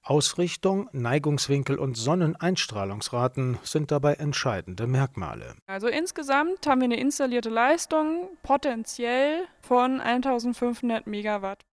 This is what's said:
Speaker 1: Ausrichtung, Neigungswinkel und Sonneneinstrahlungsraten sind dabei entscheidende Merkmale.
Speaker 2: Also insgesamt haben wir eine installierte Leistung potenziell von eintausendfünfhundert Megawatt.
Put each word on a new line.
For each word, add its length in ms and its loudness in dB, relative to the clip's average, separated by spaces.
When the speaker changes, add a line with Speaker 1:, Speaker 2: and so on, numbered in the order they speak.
Speaker 1:
Ausrichtung, 880 0
Neigungswinkel 840 0
und 200 -2
Sonneneinstrahlungsraten 1700 0
sind 260 -2
dabei 240 2
entscheidende 720 -4
Merkmale. 720 -2
Speaker 2:
Also 220 -4
insgesamt 760 0
haben 140 4
wir 60 2
eine 120 2
installierte 520 0
Leistung 800 2
potenziell 1040 0
von 400 2
eintausendfünfhundert 1040 0
Megawatt. 520 -4